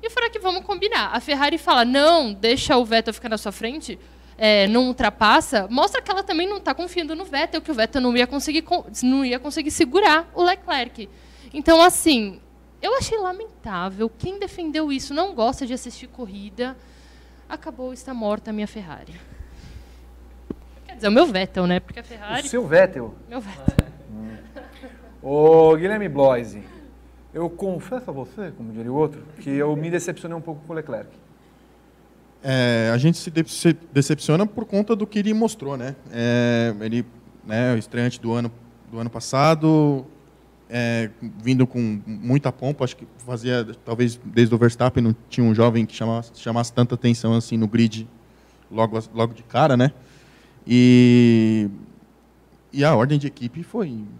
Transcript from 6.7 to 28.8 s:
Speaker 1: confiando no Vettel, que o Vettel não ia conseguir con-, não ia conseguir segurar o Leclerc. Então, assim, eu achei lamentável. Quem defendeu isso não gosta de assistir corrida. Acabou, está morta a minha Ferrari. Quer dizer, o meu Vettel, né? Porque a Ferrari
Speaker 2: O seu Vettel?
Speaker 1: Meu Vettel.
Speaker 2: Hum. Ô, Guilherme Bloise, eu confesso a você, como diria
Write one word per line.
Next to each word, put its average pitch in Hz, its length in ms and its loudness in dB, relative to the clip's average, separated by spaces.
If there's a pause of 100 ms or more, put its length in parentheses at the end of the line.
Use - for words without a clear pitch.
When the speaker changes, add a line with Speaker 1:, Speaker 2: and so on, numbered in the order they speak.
Speaker 1:
confiando 330 420 -6
no 370 100 -12
Vettel, 320 360 -4
que - 100 -14
o - 20 -2
Vettel 226 280 -2
não 247 160 0
ia 247 80 2
conseguir 285 380 -4
con-, 349 220 -4 (180)
não 262 200 2
ia 247 160 -2
conseguir 294 320 -6
segurar 330 640 2
o 349 100 0
Leclerc. 285 640 -4 (460)
Então, 320 280 6
assim, 254 580 2 (420)
eu 427 160 -2
achei 453 220 -4
lamentável. 226 1000 -6
Quem 381 220 -8
defendeu 311 520 -6
isso 269 220 -8
não 359 200 -4
gosta 247 320 -2
de 233 80 -8
assistir 247 340 -14
corrida. 208 680 -12 (720)
Acabou, 254 440 -12
está 262 200 -14
morta 214 360 -6
a 214 40 -8
minha 208 140 -6
Ferrari. 165 460 -16 (1700)
Quer 190 100 -20
dizer, 220 120 -4
o 202 40 2
meu 269 140 6
Vettel, 190 420 -2
né? 180 120 0
Porque - 200 -14
a 233 40 -16
Ferrari 226 420 -10
Speaker 2:
O 277 40 -8
seu 233 180 -2
Vettel? 156 480 4 (120)
Speaker 1:
Meu 240 140 -10
Vettel. 214 460 -2 (240)
Speaker 2:
Hum. 220 260 -14 (840)
Ô, 160 540 8
Guilherme 196 340 -2
Bloise, 120 540 2 (680)
eu 165 160 -4
confesso 190 600 -8
a 160 40 -10
você, 143 440 -12
como 113 140 -14
diria 113 200 -10